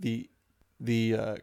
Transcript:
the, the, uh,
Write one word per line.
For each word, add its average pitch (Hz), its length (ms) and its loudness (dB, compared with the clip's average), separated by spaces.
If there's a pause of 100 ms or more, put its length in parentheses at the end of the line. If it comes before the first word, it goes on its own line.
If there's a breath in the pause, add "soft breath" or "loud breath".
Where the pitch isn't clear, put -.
the, 120 280 -4 (520)
the, 113 340 2
uh, 110 280 -2